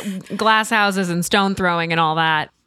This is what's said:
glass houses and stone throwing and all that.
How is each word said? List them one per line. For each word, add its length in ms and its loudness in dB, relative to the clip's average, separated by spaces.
glass 320 2
houses 400 0
and 160 -2
stone 300 2
throwing 360 0
and 80 0
all 160 2
that. 360 0